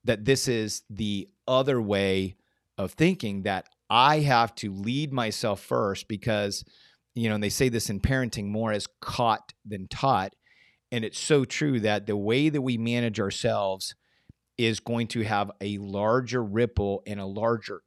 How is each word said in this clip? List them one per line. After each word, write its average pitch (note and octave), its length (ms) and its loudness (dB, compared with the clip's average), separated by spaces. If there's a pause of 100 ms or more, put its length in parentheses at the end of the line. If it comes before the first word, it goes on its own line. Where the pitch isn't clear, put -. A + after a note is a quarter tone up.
that G#2+ 180 0
this C3+ 240 2
is A2 420 -2
the G#2 400 -4 (180)
other C3 340 2
way G2 560 0 (400)
of F#2+ 160 -4
thinking, A#2+ 500 0
that F#2+ 240 -2 (220)
I C3+ 300 6
have A#2+ 360 4
to G2+ 180 -6
lead B2+ 400 -4
myself A2 480 -2
first A2 460 -2
because, G#2 560 -2 (500)
you A#2 160 0
know, G#2+ 60 2
and G#2 80 -2
they G2+ 60 0
say C3 200 2
this A2+ 200 -2
in G2 100 -4
parenting B2 480 -2
more A2 240 -2
as G#2 160 -2 (140)
caught - 520 0 (120)
than G2 220 -10
taught. G2+ 480 0 (560)
And A#2 140 -2
it's - 140 -8
so C#3+ 260 4
true C#3 360 0
that G#2 240 2
the G#2 120 0
way A#2+ 320 4
that D3 120 0
we B2+ 160 0
manage A#2 420 0
ourselves G2+ 720 -2 (640)
is A2+ 220 0
going A#2 300 -4
to A#2 120 -2
have G#2 300 0 (100)
a G2+ 160 -4
larger A2 680 0
ripple G2+ 600 0
and G2+ 140 -8
a G2 60 -8
larger G#2 600 -2